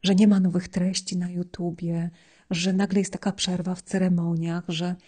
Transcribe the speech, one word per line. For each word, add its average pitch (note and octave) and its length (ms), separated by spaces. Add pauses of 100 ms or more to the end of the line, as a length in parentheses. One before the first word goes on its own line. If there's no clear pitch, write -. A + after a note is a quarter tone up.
że F#3+ 140
nie G#3 120
ma G3 120
nowych F3+ 280
treści F#3 500
na F3+ 120
YouTubie, F3 800 (420)
że F3+ 220
nagle G3 260
jest F#3+ 140
taka F#3 180
przerwa F3+ 440
w - 60
ceremoniach, E3+ 840
że, F3 280 (120)